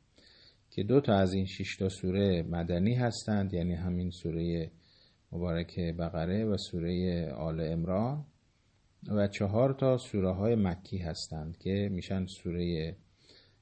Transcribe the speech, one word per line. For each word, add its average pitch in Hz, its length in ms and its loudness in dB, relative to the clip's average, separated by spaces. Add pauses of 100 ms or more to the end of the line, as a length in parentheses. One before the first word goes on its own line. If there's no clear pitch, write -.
(680)
که 101 140 -2
دو 123 180 6
تا 117 140 4
از 95 180 6
این 95 120 2
شش - 320 -6
تا 95 120 0
سوره 95 540 2
مدنی 87 520 0
هستند، 110 580 0
یعنی 87 200 0
همین 90 360 -2
سوره 85 640 -2 (600)
مبارک 85 480 -2
بقره 85 640 -2
و 104 120 0
سوره 87 720 -2
آل 80 300 -4
عمران، 92 640 -2 (840)
و 104 160 4
چهار 107 460 2
تا 131 240 2
سوره‌های 98 580 0
مکی 95 420 0
هستند 80 600 -8
که 101 340 -2
می‌شن 92 340 -2
سوره، 85 680 -4 (680)